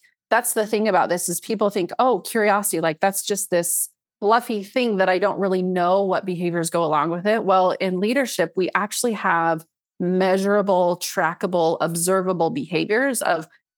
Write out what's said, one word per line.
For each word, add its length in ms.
That's 240
the 120
thing 220
about 220
this 200
is 100
people 300
think, 300
"Oh, 220
curiosity, 600
like, 180
that's 240
just 280
this 380
fluffy 440
thing 340
that 120
I 100
don't 200
really 220
know 420
what 220
behaviors 460
go 120
along 280
with 160
it." 160
Well, 360
in 200
leadership, 560
we 180
actually 400
have 520
measurable, 1040
trackable, 800
observable 680
behaviors 720
of 260